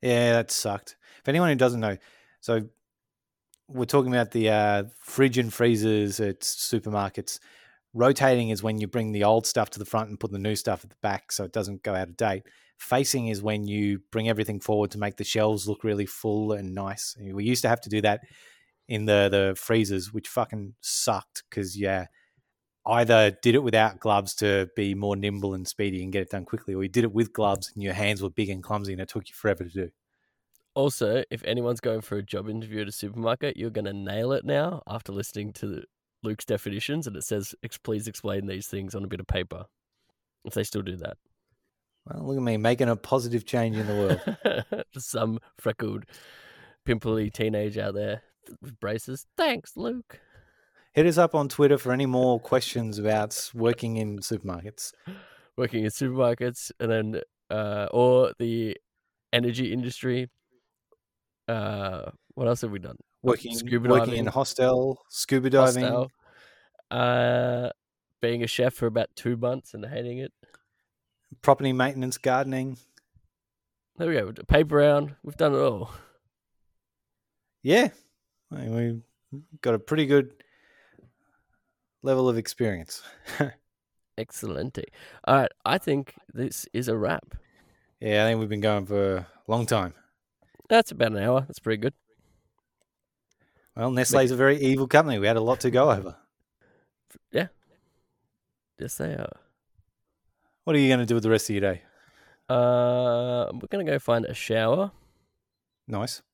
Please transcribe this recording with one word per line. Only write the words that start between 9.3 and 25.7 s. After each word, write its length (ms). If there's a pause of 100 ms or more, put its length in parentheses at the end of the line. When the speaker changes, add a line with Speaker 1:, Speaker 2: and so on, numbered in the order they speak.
Speaker 1:
stuff 220
to 100
the 60
front 240
and 100
put 120
the 60
new 200
stuff 260
at 60
the 120
back 300
so 140
it 80
doesn't 280
go 140
out 140
of 80
date. 260 (340)
Facing 520
is 120
when 260
you 340 (100)
bring 160
everything 320
forward 320
to 60
make 180
the 80
shelves 420
look 200
really 200
full 460
and 240
nice. 420
We 280
used 160
to 80
have 120
to 80
do 120
that 180 (680)
in 160
the, 260
the 260
freezers, 540
which 160
fucking 540
sucked 680
'cause, 280
yeah, 300 (800)
either 460 (100)
did 140
it 80
without 380
gloves 340
to 400
be 180
more 220
nimble 380
and 120
speedy 380